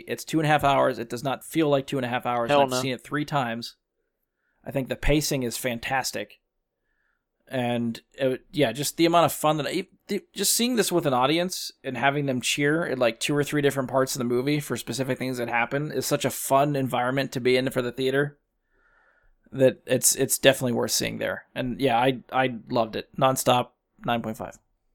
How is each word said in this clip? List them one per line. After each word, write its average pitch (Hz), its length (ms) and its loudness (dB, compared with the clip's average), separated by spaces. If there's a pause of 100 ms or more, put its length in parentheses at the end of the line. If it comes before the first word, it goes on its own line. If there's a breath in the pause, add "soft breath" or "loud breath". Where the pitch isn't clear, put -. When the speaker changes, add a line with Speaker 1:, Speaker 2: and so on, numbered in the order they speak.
Speaker 1:
It's 120 160 -8
two 156 140 -2
and 156 80 2
a 151 40 2
half 147 140 2
hours. 131 340 2
It 117 120 -8
does 123 120 -8
not 135 220 -6
feel 160 240 0
like 139 180 2
two 139 120 -4
and 123 80 -2
a - 20 -6
half 123 160 -4
hours. 120 260 -2
Speaker 2:
Hell 143 120 6
Speaker 1:
I've 131 80 2
Speaker 2:
no. 127 100 0
Speaker 1:
seen 131 120 -4
it 117 120 -10
three 147 220 -4
times. 117 500 -4 (880)
I - 60 -12
think 135 180 -4
the 120 80 -4
pacing 147 460 2
is 117 160 -4
fantastic. 120 840 -4 (1080)
And, 120 520 -2 (140)
it, 131 360 -2
yeah, 127 220 0
just 139 240 -6
the 165 100 4
amount 170 200 6
of 131 60 -2
fun 151 260 0
that 135 100 -4
I, 156 180 -4 (220)
the, 196 120 -4 (140)
just - 180 0
seeing 247 220 0
this 214 160 2
with 170 160 0
an 135 80 2
audience 160 560 0 (140)
and 131 120 -6
having 143 300 2
them 127 140 -2
cheer 147 440 0
at, 131 140 -4
like, 117 220 2
two 147 160 0
or 143 80 2
three 147 180 0
different 135 260 0
parts 131 280 0
of - 20 -4
the 127 60 -2
movie 127 340 0
for 127 180 -4
specific 127 400 -4
things 127 220 -4
that 117 100 -4
happen 135 440 -2
is 127 140 -2
such - 180 0
a 131 60 0
fun 143 440 2
environment 131 560 -2
to 135 100 -6
be 127 160 4
in 127 140 0
for 127 120 -2
the 123 100 -4
theater 135 440 0 (1160)
that 131 340 4
it's, - 300 2
it's - 220 0
definitely 131 340 4
worth 120 180 -2
seeing 110 280 -2
there. 98 260 -4 (100)
And 123 260 -4
yeah, 123 160 4
I, 127 220 2 (140)
I 127 240 0 (120)
loved 113 280 0
it. - 200 -8
Nonstop, 131 520 2 (360)
nine 117 180 -2
point 110 160 -8
five. - 200 -12 (360)